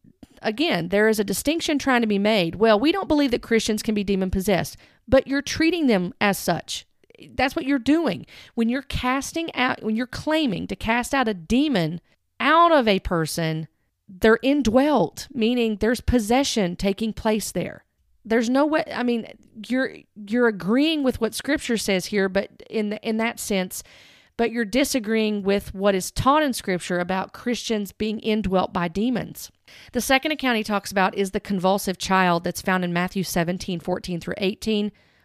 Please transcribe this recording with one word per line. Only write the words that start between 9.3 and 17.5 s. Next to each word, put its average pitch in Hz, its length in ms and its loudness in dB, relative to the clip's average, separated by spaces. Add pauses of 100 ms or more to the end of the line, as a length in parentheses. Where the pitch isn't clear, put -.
out, - 280 -2
when 220 140 -2
you're 247 100 -2
claiming 294 600 -2
to 190 100 -6
cast 233 380 -2
out 254 140 2
a 214 60 0
demon 180 640 0 (380)
out 320 340 6
of 277 140 6
a 196 120 4
person, 160 680 -2 (400)
they're 220 340 4
indwelt, 262 880 2
meaning 233 440 0
there's 220 260 0
possession 226 720 0
taking 202 380 -2
place 220 360 -2